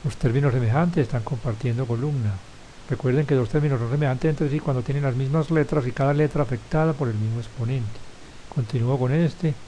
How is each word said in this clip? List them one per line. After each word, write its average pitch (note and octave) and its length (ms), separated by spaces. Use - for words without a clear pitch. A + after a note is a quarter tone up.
Los B2 140
términos C3+ 360
semejantes C#3+ 480
están A#2+ 220
compartiendo A#2 640
columna. A#2+ 440
Recuerden C3+ 380
que D3 80
dos B2 160
términos D3 300
son A#2 100
semejantes C#3+ 400
entre D3 220
sí D3+ 80
cuando B2+ 240
tienen C#3+ 180
las C3+ 140
mismas C3+ 340
letras D3+ 380
y B2 40
cada C#3 220
letra D3 300
afectada D#3 500
por C#3 140
el A2+ 80
mismo A2 240
exponente. A#2+ 600
Continúo B2+ 460
con B2+ 120
este. D#3+ 440